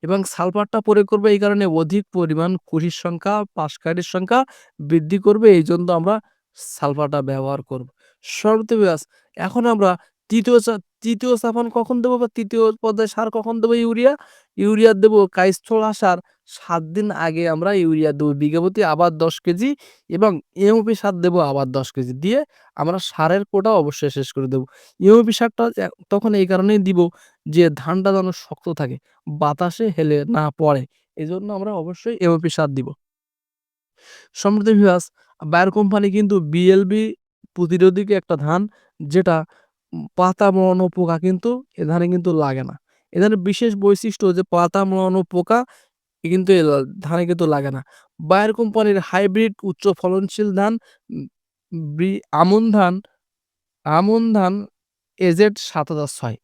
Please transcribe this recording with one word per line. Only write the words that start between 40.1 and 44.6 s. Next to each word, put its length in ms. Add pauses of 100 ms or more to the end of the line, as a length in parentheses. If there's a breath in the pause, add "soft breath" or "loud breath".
পাতা 360
মরানো 380
পোকা 300
কিন্তু 320 (220)
এ 120
ধানে 240
কিন্তু 260
লাগে 300
না। 100 (380)
এ 60
ধানের 220
বিশেষ 360
বৈশিষ্ট্য 580
যে 160
পাতা 340